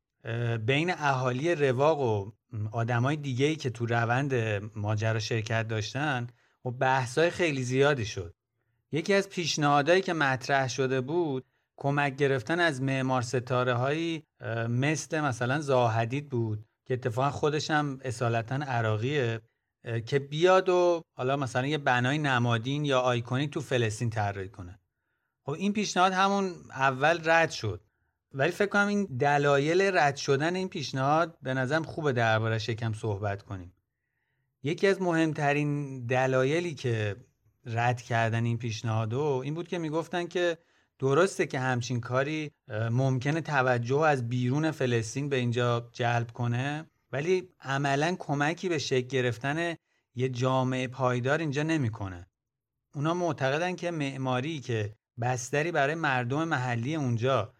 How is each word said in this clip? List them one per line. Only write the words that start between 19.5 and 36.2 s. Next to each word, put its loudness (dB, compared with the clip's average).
اه، -4
که -2
بیاد 4
و 4
حالا 0
مثلاً 0
یه 0
بنای 2
نمادین 0
یا 4
آیکونیک 0
تو -4
فلسطین 0
طراحی -4
کنه. -18
خب -6
این -2
پیشنهاد 2
همون 2
اول 2
رد 4
شد. -6
ولی 0
فکر 0
کنم 2
این 0
دلایل 2
رد 4
شدن 0
این -4
پیشنهاد -2
به -4
نظرم 0
خوبه -2
درباره‌اش 2
یکم -4
صحبت -4
کنیم. -14
یکی -2
از 2
مهمترین 0
دلایلی 2